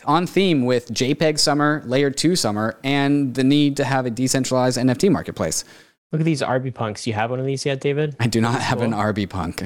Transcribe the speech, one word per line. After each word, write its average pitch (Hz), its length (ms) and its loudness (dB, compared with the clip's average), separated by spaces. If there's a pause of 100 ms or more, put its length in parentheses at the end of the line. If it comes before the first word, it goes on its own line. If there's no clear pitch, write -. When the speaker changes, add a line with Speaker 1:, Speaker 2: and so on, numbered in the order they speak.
Speaker 1:
on 165 220 2
theme 170 400 2
with 123 260 0
J 127 220 0
peg 151 240 0
summer, 147 480 2
layer 135 240 2
two 156 240 0
summer, 110 480 0
and 139 520 2
the 131 100 0
need 143 320 4
to 143 80 0
have 131 220 0
a 120 40 -2
decentralized 127 680 0
N 127 120 2
F 123 80 0
T 196 100 4
marketplace. - 560 -2 (480)
Speaker 2:
Look 156 100 -2
at - 20 2
these 156 180 0
Arby 131 300 -2
punks. 107 340 -6
You 113 60 -2
have 110 180 -2
one 127 100 -4
of 135 60 -4
these 135 200 -4
yet, 135 140 -2
David? 143 380 -2
Speaker 1:
I 117 80 0
do 113 140 2
not 117 140 0
Speaker 2:
That's 131 100 -4
Speaker 1:
have 120 180 -2
an 113 100 0
Speaker 2:
cool. 104 80 -4
Speaker 1:
Arby 104 260 0
punk, 90 400 -6